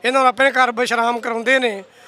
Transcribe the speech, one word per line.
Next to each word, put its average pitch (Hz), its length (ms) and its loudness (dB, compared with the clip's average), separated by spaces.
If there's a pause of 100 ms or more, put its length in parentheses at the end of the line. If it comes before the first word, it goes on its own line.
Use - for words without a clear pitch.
ਇਹਨਾਂ 254 140 0
ਨੂੰ 254 100 4
ਆਪਣੇ 262 220 2
ਘਰ 254 200 2
ਵਿਸ਼ਰਾਮ 233 480 -2
ਕਰਾਉਂਦੇ 233 400 -2
ਨੇ। 208 240 -4 (240)